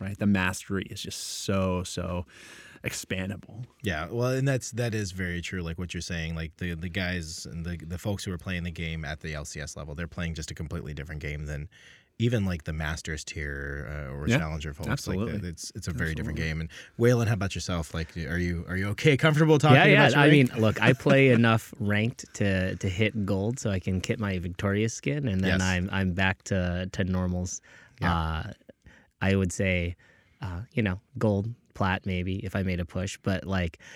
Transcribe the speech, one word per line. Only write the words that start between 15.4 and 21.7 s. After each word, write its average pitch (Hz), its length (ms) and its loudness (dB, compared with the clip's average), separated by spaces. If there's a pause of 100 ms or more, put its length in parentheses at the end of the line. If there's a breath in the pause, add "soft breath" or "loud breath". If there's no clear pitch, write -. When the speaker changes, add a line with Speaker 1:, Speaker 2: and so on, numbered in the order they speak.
Speaker 2:
it's, 85 300 -10
it's 101 140 -10
a - 20 -2
very 80 240 -2
different 76 240 -4
Speaker 1:
Absolutely. 80 280 -2
Speaker 2:
game. - 20 -6 (300 loud breath)
And 120 200 6
Waylon, 117 100 2
how 117 40 4
about 98 220 -2
yourself? 85 400 -4
Like, 80 200 -6
are 80 220 -4
you, 87 320 0
are 90 80 -4
you 98 120 -2
okay, 135 280 4
comfortable 156 420 6
talking 135 180 8
Speaker 3:
Yeah, 170 100 10
yeah. 208 160 8
Speaker 2:
about - 100 6
your 143 80 6
Speaker 3:
I 143 80 8
Speaker 2:
rank? 143 240 8
Speaker 3:
mean, 117 80 0
look, 104 220 4
I 117 100 8
play 135 380 6
<laughs> - 0 -
enough 113 500 4